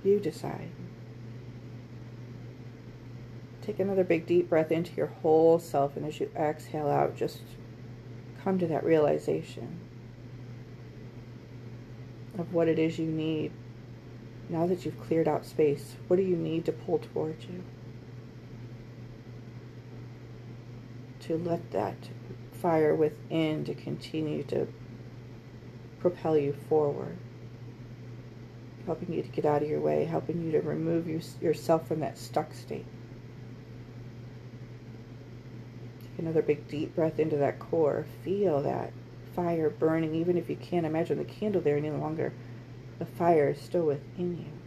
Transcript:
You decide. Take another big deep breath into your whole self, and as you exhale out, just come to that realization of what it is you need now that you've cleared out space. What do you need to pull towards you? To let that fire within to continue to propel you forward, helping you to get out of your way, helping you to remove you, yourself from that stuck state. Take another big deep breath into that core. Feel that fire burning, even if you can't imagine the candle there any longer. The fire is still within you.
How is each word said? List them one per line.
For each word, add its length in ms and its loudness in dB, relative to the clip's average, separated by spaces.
You 160 8
decide. 500 -4
Take 180 -4
another 240 6
big 220 4
deep 220 6
breath 220 6
into 240 2
your 140 2
whole 500 8
self, 380 2
and 100 -4
as 140 -6
you 160 0
exhale 520 0
out, 280 4
just 240 -2
come 160 2
to 80 4
that 160 2
realization 960 4
of 160 -4
what 140 6
it 100 4
is 200 2
you 80 0
need 440 0
now 200 2
that 160 0
you've 160 -6
cleared 260 4
out 180 4
space. 520 2
What 100 6
do 60 6
you 140 4
need 300 0
to 60 2
pull 280 0
towards 440 -4
you? 200 -8
To 140 -2
let 360 0
that 240 0
fire 420 6
within 680 2
to 100 -4
continue 680 -2
to 220 0
propel 360 2
you 160 4
forward, 480 4
helping 260 -2
you 100 0
to 60 -6
get 160 -2
out 180 6
of 60 0
your 120 2
way, 260 4
helping 360 0
you 100 0
to 80 6
remove 460 0
you, 140 -2
yourself 460 4
from 140 0
that 180 -4
stuck 340 -2
state. 340 -8
Take 180 -10
another 240 4
big 240 2
deep 300 -2
breath 240 4
into 160 4
that 240 4
core. 460 4
Feel 380 4
that 300 0
fire 340 4
burning, 460 4
even 200 4
if 140 0
you 60 0
can't 280 2
imagine 340 2
the 60 0
candle 360 2
there 160 6
any 140 2
longer. 420 0
The 80 -4
fire 440 6
is 100 -2
still 240 2
within 520 0
you. 140 -8